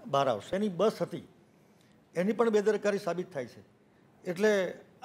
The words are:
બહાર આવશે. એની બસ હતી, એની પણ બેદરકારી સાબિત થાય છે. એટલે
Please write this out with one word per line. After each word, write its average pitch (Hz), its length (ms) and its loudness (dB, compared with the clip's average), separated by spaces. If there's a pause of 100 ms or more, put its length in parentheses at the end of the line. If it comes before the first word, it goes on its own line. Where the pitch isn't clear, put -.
બહાર 139 220 2
આવશે. 113 280 -2
એની 202 240 -2
બસ 226 220 2
હતી, 151 240 -6 (880)
એની 190 220 0
પણ 233 200 4
બેદરકારી 202 480 2
સાબિત 175 260 -4
થાય 127 160 -8
છે. - 140 -20 (640)
એટલે 185 280 2 (540)